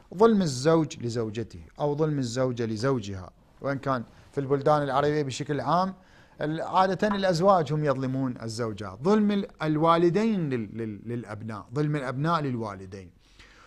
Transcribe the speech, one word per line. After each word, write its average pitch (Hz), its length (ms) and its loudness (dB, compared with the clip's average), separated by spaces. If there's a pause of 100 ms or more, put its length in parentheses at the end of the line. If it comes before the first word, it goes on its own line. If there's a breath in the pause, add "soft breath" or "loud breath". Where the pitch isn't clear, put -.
(180 soft breath)
ظلم 214 240 6
الزوج 151 600 2
لزوجته 113 560 -6 (200)
أو 147 160 -2
ظلم 151 240 0
الزوجة 123 460 -2
لزوجها، 107 640 -4 (320)
وإن 139 160 -4
كان 131 260 -2 (280 soft breath)
في - 60 -20
البلدان 143 460 2
العربية 147 400 2
بشكل 139 380 -4
عام 175 320 2 (480 soft breath)
ال-، 156 200 -2
عادة 185 460 2
الأزواج 185 680 4
هم 151 120 0
يظلمون 131 560 -2
الزوجات. 107 600 -6
ظلم 208 280 4
ال-، 202 320 -4
الوالدين 170 840 4
لل-، 113 280 -4
لل-، 110 280 -6
للأبناء، 110 680 -8
ظلم 151 220 0
الأبناء 147 460 -2
للوالدين، 98 680 -8 (560 soft breath)